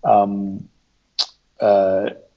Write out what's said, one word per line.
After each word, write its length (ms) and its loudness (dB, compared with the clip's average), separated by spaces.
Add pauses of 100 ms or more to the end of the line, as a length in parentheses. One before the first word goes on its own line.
um, 640 0 (920)
uh, 500 2 (280)